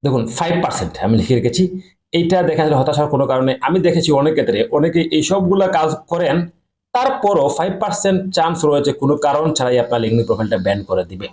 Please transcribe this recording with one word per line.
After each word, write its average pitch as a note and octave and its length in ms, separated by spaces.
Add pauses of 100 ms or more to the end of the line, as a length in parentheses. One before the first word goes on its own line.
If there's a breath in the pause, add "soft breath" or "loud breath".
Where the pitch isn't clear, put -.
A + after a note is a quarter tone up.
দেখুন B2+ 200 (160)
ফাইভ F3 140 (100)
পার্সেন্ট G#2 300 (120)
আমি A2 120
লিখে G2 220
রেখেছি, B2 240 (540 loud breath)
এইটা E3+ 200 (120)
দেখা D#3 160
যাবে D3+ 100
হতাশ C#3 220
হওয়ার D3 180
কোনো C#3 160
কারণে। C3 200 (160)
আমি E3+ 100 (100)
দেখেছি E3 220 (120)
অনেক D#3 160
ক্ষেত্রে A2 220 (180)
অনেকে E3 220 (160)
এই D3+ 140
সবগুলা F#3+ 380
কাজ D#3+ 220 (220)
করেন, E3+ 240 (600)
তারপরও G#3+ 500 (120)
ফাইভ F#3 160 (100)
পার্সেন্ট G3 360 (180)
চান্স E3 200 (120)
রয়েছে C#3+ 220 (100)
কোনো C#3 120 (120)
কারণ D3 220 (100)
ছাড়াই B2 260
আপনার A#2 200
LinkedIn A2+ 260
প্রোফাইলটা G#2 280
ব্যান G2 220 (100)
করে F#2 220
দিবে। F#2+ 220